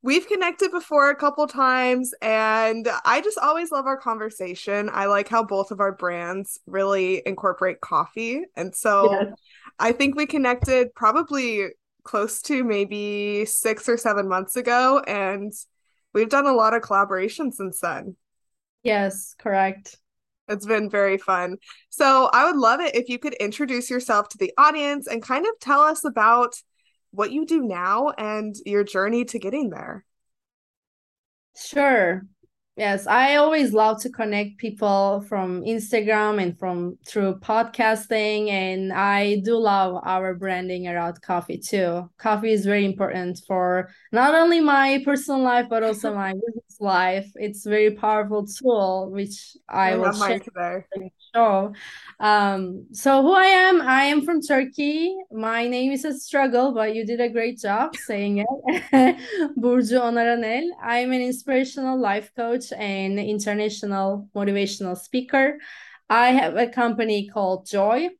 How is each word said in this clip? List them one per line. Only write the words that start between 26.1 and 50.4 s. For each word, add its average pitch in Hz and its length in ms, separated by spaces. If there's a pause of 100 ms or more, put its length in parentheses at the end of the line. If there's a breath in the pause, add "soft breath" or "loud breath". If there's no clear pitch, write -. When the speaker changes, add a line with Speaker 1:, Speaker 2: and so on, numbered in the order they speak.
Speaker 1:
what 202 200
you 302 140
do 320 160
now 202 560
and 214 360 (120)
your 202 180
journey 208 400
to 240 140
getting 220 320
there. - 340 (1500)
Speaker 2:
Sure. 202 720 (500)
Yes, 196 300
I 262 300
always 294 360
love 220 300
to 254 80
connect 208 480
people 202 680
from 185 340
Instagram 214 800
and 175 160
from 180 480
through 190 320
podcasting, 214 1120
and 190 420
I 202 520
do 233 120
love 196 480
our 185 300
branding 180 540
around 175 340
coffee - 360
too. 175 600
Coffee 214 320
is 202 160
very 202 180
important 185 600
for 185 440 (200 loud breath)
not 262 240
only 330 260
my 277 440
personal 277 360
life, 247 300
but 226 140
also 214 300
Speaker 1:
<laughs> - 20
Speaker 2:
my 190 160
business 226 480
life. 190 560
It's 208 280
a 208 60
very 214 220
powerful 208 520
tool, 196 680
which 202 440 (120)
I 190 240
Speaker 1:
I 185 40
Speaker 2:
will 185 100
Speaker 1:
have 208 120
mine 202 120
Speaker 2:
share 196 100